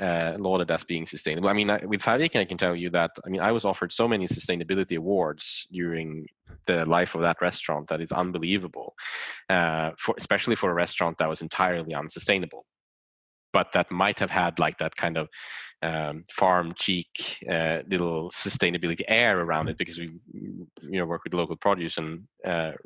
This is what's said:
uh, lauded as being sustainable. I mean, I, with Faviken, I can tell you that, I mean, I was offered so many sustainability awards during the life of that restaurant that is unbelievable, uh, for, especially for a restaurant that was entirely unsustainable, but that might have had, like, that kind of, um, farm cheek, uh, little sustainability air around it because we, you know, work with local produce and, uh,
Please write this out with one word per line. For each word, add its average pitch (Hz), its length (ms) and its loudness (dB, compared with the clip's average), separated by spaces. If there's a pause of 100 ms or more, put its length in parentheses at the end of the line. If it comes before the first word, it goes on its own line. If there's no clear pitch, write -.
uh, 85 380 0
lauded 92 320 2
as 82 120 0
being 80 240 -4
sustainable. 82 420 -2
I 101 40 6
mean, 104 180 2
I, 104 140 0
with 101 180 -2
Faviken, 127 380 2
I 95 60 2
can 90 120 -6
tell 87 160 2
you 87 160 -4
that, 85 220 2 (120)
I 90 40 -10
mean, 92 120 -2
I 104 120 4
was 110 120 0
offered 92 280 -2
so 117 160 2
many 101 180 2
sustainability 87 680 0
awards 82 760 -2
during 82 560 -4 (400)
the 85 200 2
life 85 280 4
of 85 60 -2
that 85 200 2
restaurant 78 480 -2
that 80 120 -2
is 80 100 -8
unbelievable, 90 840 -2 (540)
uh, 80 480 2
for, - 220 -2
especially 104 380 2
for 95 140 2
a 85 40 2
restaurant 87 440 0
that 80 100 2
was 80 140 -4
entirely 82 520 0
unsustainable, 80 720 -2 (880)
but - 200 2
that 87 200 2
might 95 260 2
have 92 120 0
had, 87 280 0
like, 78 200 2
that - 180 -4
kind 82 220 -2
of, 78 100 -2 (540)
um, 80 480 -2
farm 90 460 4
cheek, - 600 -2 (120)
uh, 82 380 2
little 87 440 0
sustainability 87 760 0
air 113 320 4
around 80 300 0
it 76 80 -4
because 85 200 -6
we, 85 120 -8 (240)
you 92 640 -8
know, 85 80 0
work 82 180 -4
with 82 80 -10
local 85 240 0
produce 87 400 0
and, 82 320 -6 (180)
uh, 82 260 0 (140)